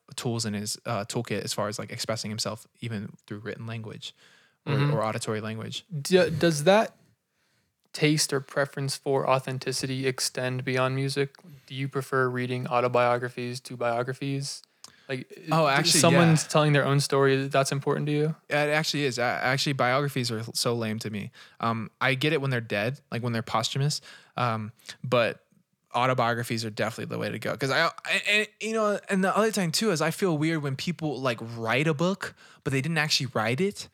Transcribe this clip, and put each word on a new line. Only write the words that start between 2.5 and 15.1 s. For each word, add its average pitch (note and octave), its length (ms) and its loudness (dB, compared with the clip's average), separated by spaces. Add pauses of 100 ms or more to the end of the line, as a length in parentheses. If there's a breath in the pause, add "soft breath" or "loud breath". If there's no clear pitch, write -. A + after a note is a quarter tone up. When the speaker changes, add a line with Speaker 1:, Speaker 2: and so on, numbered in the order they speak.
Speaker 1:
even A2 300 -8 (160)
through G#2 120 -12
written A2+ 280 -10
language A2+ 480 -12 (520 soft breath)
or, C#3 80 0
Speaker 2:
Mm-hmm. C#3+ 180 2
Speaker 1:
or G#2+ 100 2
auditory G#2+ 380 -2
language. A2 440 -8 (180)
Speaker 2:
D-, F3 280 4
does D#3+ 340 2
that G3 300 6 (1000)
taste D3+ 380 2
or C#3 80 0
preference C#3 560 -4
for C3+ 320 0
authenticity C3 760 0
extend B2+ 580 -2
beyond C3 300 0
music? C#3 400 -2 (320)
Do - 80 -16
you C3+ 140 -4
prefer C3 400 0
reading B2+ 380 -2
autobiographies B2 960 2
to - 160 -14
biographies? C3 880 -4 (440 loud breath)
Like, C3 200 -8 (260)